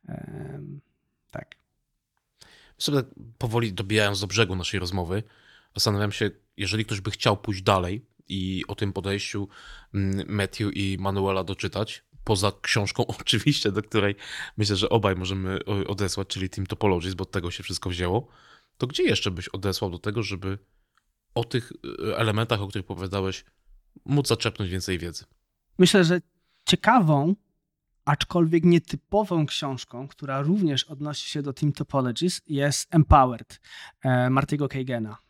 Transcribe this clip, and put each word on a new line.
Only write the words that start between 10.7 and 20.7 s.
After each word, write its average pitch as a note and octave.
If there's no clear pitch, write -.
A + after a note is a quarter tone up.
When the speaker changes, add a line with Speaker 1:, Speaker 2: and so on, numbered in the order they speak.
Speaker 2:
i G2
Manuela F#2+
doczytać, G2
poza G2
książką -
<laughs> -
oczywiście, A2+
do G#2
której G2+
myślę, G#2
że G2
obaj G2+
możemy, F#2+
o-, G2+
odesłać, G2
czyli F#2+
Team G2
Topologies, F#2
bo F2+
od -
tego E2+
się -
wszystko -
wzięło, F2+
to -
gdzie G#3+
jeszcze C4
byś F2
odesłał F#2+
do F2
tego, G#2+
żeby G2